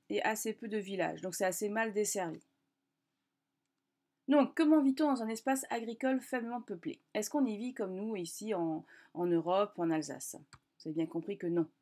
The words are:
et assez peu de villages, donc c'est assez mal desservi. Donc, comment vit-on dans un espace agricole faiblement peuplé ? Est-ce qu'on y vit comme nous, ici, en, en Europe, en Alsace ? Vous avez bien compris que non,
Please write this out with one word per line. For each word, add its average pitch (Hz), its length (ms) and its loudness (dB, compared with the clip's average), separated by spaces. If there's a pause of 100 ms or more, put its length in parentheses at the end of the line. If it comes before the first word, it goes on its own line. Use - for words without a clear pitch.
et 202 140 0
assez 220 300 0
peu 226 140 -12
de 208 100 -2
villages, 180 440 -2
donc 175 140 -6
c'est 196 100 0
assez 185 240 0
mal 220 240 -2
desservi. 190 480 -2 (1900)
Donc, 285 280 6
comment 311 260 6
vit-on 269 240 4
dans 262 160 2
un 220 60 -2
espace 262 420 -2
agricole 233 500 0
faiblement 233 420 -6
peuplé ? 175 380 -8 (140)
Est-ce 208 160 -2
qu'on 285 160 2
y 214 120 0
vit 247 180 -6
comme 185 180 -4
nous, 214 220 -4
ici, 196 400 -4
en, 160 280 -2 (300)
en 175 140 -2
Europe, 175 500 2
en 170 140 0
Alsace ? 147 460 -4 (420)
Vous 165 100 -10
avez 151 60 -6
bien 165 120 0
compris 165 300 -6
que 175 100 -6
non, 165 200 2 (140)